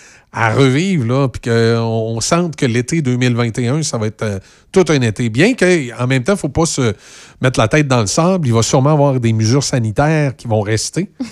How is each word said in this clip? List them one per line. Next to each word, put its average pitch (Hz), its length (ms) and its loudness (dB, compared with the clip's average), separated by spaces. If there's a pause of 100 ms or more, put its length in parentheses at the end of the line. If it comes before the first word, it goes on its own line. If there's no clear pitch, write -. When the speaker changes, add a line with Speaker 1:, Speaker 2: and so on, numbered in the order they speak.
(320)
Speaker 1:
à 110 220 0
revivre, 139 520 2
là, 135 220 0
puis - 140 -14
qu'on, 120 80 -4 (300)
on 113 420 -4
sente 170 340 -2
que - 80 -4
l'été 127 380 0
deux 123 140 0
mille 123 200 0
vingt 117 220 -2
et 120 100 -2
un, 151 140 -2
ça 135 160 -6
va 107 80 -4
être, - 160 -8
euh, 104 160 -4 (340)
tout 185 160 4
un 151 140 2
été. 117 260 -2
Bien 143 260 2
qu'en 127 520 0
même 131 180 0
temps, 196 120 0
faut 170 120 -4
pas 156 180 -2
se 120 280 -2 (480)
mettre 131 180 2
la 113 80 2
tête 156 180 2
dans 127 140 2
le 104 60 0
sable. 170 420 0
Il 117 60 2
va 113 80 2
sûrement 135 300 2
avoir 143 280 2
des 117 140 2
mesures 110 300 2
sanitaires 143 720 0
qui - 120 -14
vont 110 140 0
rester. 110 540 -4
Speaker 2:
<laughs> - 160 -8